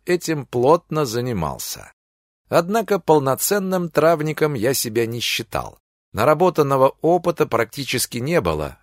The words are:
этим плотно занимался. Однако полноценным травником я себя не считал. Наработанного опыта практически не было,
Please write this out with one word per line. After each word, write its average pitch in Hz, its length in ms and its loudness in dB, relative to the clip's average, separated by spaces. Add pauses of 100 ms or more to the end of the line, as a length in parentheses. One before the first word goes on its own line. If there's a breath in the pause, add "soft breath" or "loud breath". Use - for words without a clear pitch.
этим 160 400 -2
плотно 151 600 2
занимался. 92 840 -6 (580)
Однако 185 500 0
полноценным 175 880 0
травником 151 680 0
я 123 180 0
себя 117 320 -2
не 117 140 -8
считал. - 580 -6 (360)
Наработанного 139 880 2
опыта 170 440 2
практически 123 720 -4
не 147 240 0
было, 78 420 -2